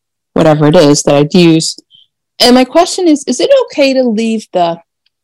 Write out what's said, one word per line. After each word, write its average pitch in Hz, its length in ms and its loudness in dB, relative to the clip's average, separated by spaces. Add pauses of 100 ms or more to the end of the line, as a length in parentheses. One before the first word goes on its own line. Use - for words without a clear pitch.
(320)
whatever 151 340 0
it 151 80 2
is 147 280 2
that 147 120 0
I'd 147 200 -2
use. 165 420 0 (600)
And 247 160 2
my 254 100 2
question 349 440 -2
is, 294 180 0
is - 140 -6
it - 100 -2 (160)
okay 277 260 -2
to 262 120 0
leave 226 480 -4
the 170 280 -4 (440)